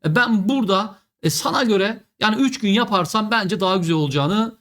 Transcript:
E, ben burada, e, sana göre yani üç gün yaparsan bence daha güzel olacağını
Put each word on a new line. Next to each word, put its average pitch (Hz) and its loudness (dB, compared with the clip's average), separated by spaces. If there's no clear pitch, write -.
E, 156 2
ben 226 2
burada, 214 0
e, 160 2
sana - -2
göre 214 0
yani 220 0
üç 262 -2
gün 202 0
yaparsan 214 0
bence 208 -2
daha 185 0
güzel 170 0
olacağını 156 0